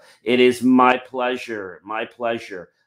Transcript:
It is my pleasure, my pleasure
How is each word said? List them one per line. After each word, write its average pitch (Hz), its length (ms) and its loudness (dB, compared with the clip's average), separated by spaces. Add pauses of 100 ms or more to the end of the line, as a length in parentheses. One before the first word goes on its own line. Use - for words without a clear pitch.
(220)
It 123 160 0
is 123 240 4
my 127 340 4
pleasure, 120 880 -10
my 110 200 -8
pleasure 113 680 -8 (160)